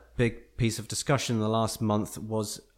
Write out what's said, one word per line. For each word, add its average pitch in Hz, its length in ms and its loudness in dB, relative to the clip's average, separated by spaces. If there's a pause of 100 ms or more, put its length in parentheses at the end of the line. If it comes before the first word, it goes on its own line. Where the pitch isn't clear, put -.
(160)
big - 420 -2
piece 113 220 2
of 101 80 -12
discussion - 480 0
in 110 40 2
the 107 80 2
last 110 320 0
month 107 380 0
was, 107 420 -4 (180)